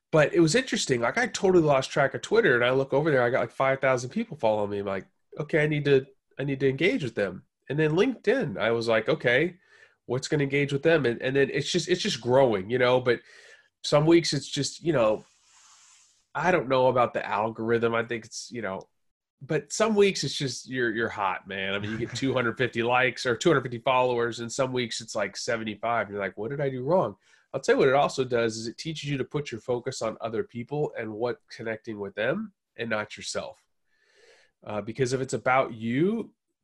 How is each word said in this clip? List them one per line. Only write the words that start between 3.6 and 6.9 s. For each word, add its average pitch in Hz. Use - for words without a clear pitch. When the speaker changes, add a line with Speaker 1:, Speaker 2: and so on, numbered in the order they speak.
Speaker 1:
thousand 127
people 226
following 104
me. 101
I'm 101
like, 98
"Okay, 151
I 151
need 147
to, 139
I 135
need 139
to 135
engage 165